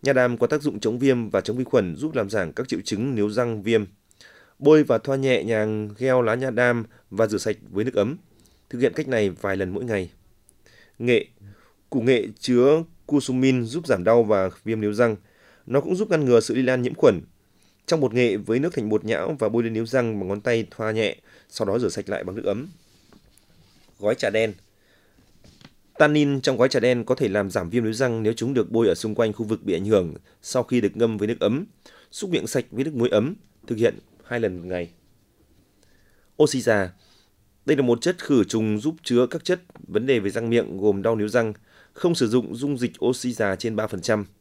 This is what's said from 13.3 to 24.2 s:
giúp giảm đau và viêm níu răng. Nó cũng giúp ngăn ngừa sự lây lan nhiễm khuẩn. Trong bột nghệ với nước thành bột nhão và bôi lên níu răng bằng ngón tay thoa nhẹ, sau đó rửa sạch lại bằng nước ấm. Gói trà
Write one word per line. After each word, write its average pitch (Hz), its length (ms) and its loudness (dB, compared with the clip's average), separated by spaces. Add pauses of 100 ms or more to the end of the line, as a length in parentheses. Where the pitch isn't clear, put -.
giúp 139 240 -8
giảm 101 160 0
đau 117 200 6
và 101 260 2 (140)
viêm 110 180 -4
níu 104 120 -2
răng. 113 220 2 (500)
Nó 135 160 0
cũng 160 140 -2
giúp 208 140 -2
ngăn 160 160 2
ngừa 120 140 8
sự 110 140 -2
lây 127 100 0
lan 127 180 0
nhiễm 120 140 -4
khuẩn. 101 260 4 (640)
Trong 165 140 0
bột 123 140 0
nghệ 117 240 2
với 110 220 0
nước 165 140 -2
thành 107 160 -4
bột 113 160 0
nhão 107 340 -2
và 110 100 0
bôi 117 140 0
lên 113 100 -4
níu 110 120 -2
răng 113 340 -2
bằng 92 80 -6
ngón 101 140 -6
tay 113 300 -2
thoa 110 200 -6
nhẹ, 110 240 -2 (340)
sau 110 180 -4
đó 101 120 0
rửa 113 100 0
sạch 95 200 -8
lại 98 140 -4
bằng 92 120 -10
nước 110 100 -8
ấm. 110 220 -4 (1300)
Gói 104 160 0
trà - 140 -2